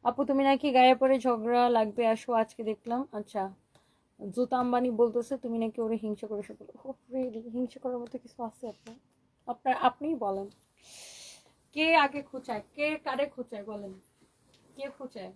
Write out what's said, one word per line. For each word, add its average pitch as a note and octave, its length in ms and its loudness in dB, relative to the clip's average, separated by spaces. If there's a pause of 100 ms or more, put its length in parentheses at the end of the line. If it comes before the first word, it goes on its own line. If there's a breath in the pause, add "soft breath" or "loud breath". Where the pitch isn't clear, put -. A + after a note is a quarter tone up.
আপু, B3 220 0
তুমি C4+ 180 2
নাকি C#4 280 4
গায়ে B3+ 240 8
পরে C4 240 4
ঝগড়া A#3+ 500 2
লাগবে, A3+ 380 2
আসো A3+ 260 0
আজকে A3+ 300 0
দেখলাম। A#3 480 -4
আচ্ছা, G3+ 420 -6 (800 soft breath)
জুতা B3 240 0
আম্বানি B3 340 2
বলতেছে A#3 460 2
তুমি A#3 200 -6
নাকি A3+ 240 -4
ওরে A3+ 140 0
হিংসা G#3+ 320 -6
করে G#3 160 -6
সব। G#3+ 120 -16
Oh, - 400 -16 (180)
really? A#3+ 360 -6
হিংসা A#3+ 300 -6
করার B3 200 -6
মতো A#3+ 180 -10
কিছু A#3+ 260 -12
আছে A3+ 240 -10
আপনার? A3+ 280 -16 (520)
আপনার, B3 280 0
আপনিই C#4+ 400 0
বলেন, G3+ 320 -4 (1300 loud breath)
কে D#4+ 220 4
আগে C#4+ 260 4
খুঁচায়, B3+ 400 -8 (140)
কে D4+ 280 -2
কারে C4+ 220 -2
খুঁচায় A#3+ 380 -12
বলেন, G3+ 300 -12 (840)
কে C#4 220 -8
খুঁচায়? G3 380 -12